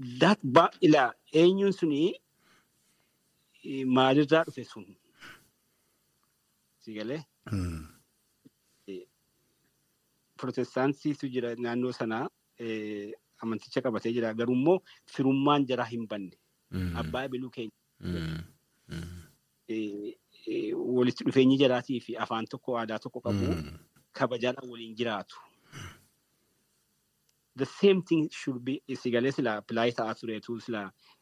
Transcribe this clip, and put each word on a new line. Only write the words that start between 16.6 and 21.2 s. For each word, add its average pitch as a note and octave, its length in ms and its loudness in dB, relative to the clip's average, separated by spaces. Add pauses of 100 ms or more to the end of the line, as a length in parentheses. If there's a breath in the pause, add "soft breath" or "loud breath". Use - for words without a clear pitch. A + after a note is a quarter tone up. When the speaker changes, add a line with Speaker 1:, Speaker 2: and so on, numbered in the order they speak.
Speaker 2:
Mm. F2+ 260 -2
Speaker 1:
Abbaa A#2+ 320 -4
biluu B2+ 200 -6
keenya. A2+ 220 -10 (260)
Speaker 2:
Mm. E2 460 -6 (440)
Mm. E2+ 360 -12 (460)
Speaker 1:
Eh, G#2 440 -6 (340)
eh, A2 260 -4
walitti B2 500 2